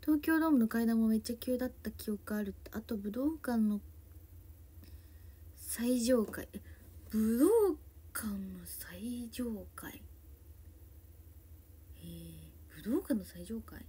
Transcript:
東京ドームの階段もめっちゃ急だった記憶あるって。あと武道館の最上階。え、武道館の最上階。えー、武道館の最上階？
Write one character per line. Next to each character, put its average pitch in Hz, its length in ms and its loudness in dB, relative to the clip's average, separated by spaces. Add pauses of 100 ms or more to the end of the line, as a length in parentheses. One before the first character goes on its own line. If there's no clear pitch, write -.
東 302 180 4
京 320 180 4
ド 320 100 6
ー - 20 6
ム 285 80 8
の 220 100 6
階 226 160 2
段 226 160 4
も 226 80 6
め 220 80 6
っ 214 60 2
ち 240 100 -6
ゃ 240 40 -4
急 254 200 -2
だ 247 100 0
っ 247 40 -2
た - 200 -10
記 - 200 -8
憶 208 240 -4
あ 208 80 0
る 196 80 -2
っ - 20 -8
て。 - 220 -14
あ 226 80 -4
と 226 160 -4
武 202 120 -4
道 254 280 0
館 240 180 -2
の 208 240 4 (1800)
最 240 460 0
上 226 240 4
階。 - 260 -8
え、 196 80 -10 (480)
武 220 300 4
道 302 100 8 (640)
館 - 160 -6
の 190 380 -8
最 233 640 -8
上 220 440 -4
階。 - 280 -14 (2000)
え - 0 -
ー、 165 840 -14
武 202 120 -4
道 381 40 2
館 302 140 -2
の 190 100 -2
最 175 220 -14
上 226 160 -8
階？ - 260 -14